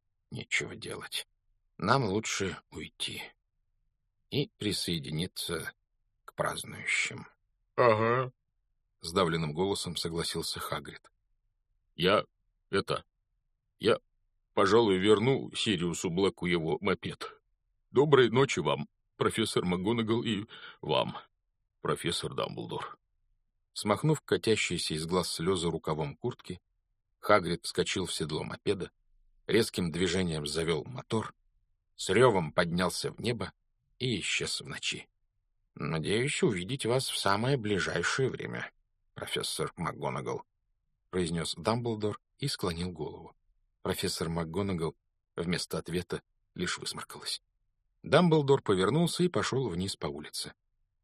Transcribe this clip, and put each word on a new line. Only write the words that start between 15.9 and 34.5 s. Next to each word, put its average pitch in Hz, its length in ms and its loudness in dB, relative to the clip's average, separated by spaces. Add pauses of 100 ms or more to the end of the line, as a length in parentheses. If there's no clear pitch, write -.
Блэку 90 360 2
его 80 340 2
мопед. - 540 -4 (580)
Доброй 131 380 6
ночи 123 300 2
вам, 73 280 -2 (300)
профессор 110 480 0
МакГонагал, 107 580 0
и 104 220 -2 (340)
вам, 62 380 0 (640)
профессор 76 520 -2
Дамблдор". 55 640 -6 (760)
Смахнув 107 480 0
катящиеся 90 720 0
из 78 120 -4
глаз 87 260 0
слезы 85 400 0
рукавом 78 440 -4
куртки, - 460 -10 (580)
Хагрид 87 460 2
вскочил 90 400 0
в - 80 -8
седло 78 300 -4
мопеда, - 480 -4 (560)
резким 98 440 2
движением 85 540 0
завел 78 400 -2
мотор, - 480 -4 (640)
с - 140 -6
ревом 98 420 6
поднялся 87 600 0
в - 80 -16
небо 104 320 -2 (460)
и 120 220 -2
исчез - 420 -2